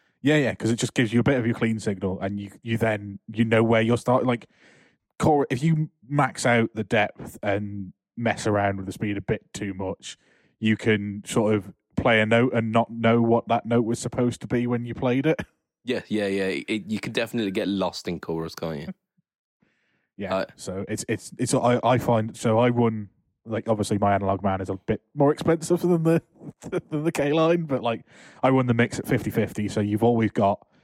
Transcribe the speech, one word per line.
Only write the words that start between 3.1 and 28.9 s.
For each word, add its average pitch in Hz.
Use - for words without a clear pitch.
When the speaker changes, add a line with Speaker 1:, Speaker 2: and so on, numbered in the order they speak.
Speaker 1:
you 117
know 113
where 113
you're 113
starting. 120
Like, 120
chor-, 147
if 127
you 156
max 139
out 117
the 107
depth -
and 101
mess 117
around 101
with 95
the 98
speed 104
a 95
bit 107
too 101
much, 95
you 107
can 104
sort 110
of 92
play 113
a 107
note 117
and 113
not 113
know 117
what 117
that 117
note 117
was 117
supposed 120
to -
be 120
when 120
you 117
played 131
it. 160
Speaker 2:
Yeah, 120
yeah, 104
yeah. 95
It, 101
you 107
can 120
definitely 113
get 95
lost 92
in 87
chorus, 82
can't 80
you? -
Speaker 1:
<laughs> -
Yeah. 95
Speaker 2:
Uh, 95
Speaker 1:
So 95
it's, 107
it's, -
it's, 127
I, 123
I 127
find, 113
so 113
I 123
won, 113
like, 110
obviously 107
my 101
Analog 98
Man 95
is 92
a 95
bit -
more 143
expensive 165
than 170
the, 165
<laughs> -
than 151
the 170
K-Line, 160
but, 135
like, 113
I 131
won 131
the 120
mix 117